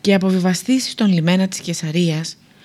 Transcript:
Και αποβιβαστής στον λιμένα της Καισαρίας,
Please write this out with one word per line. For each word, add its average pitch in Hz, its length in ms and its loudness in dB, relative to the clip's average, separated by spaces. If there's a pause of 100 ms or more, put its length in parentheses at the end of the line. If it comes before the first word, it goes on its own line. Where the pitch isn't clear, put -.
Και 196 140 2
αποβιβαστής 190 760 0
στον 202 220 0
λιμένα 180 360 2
της 190 120 -8
Καισαρίας, 160 760 -2 (280)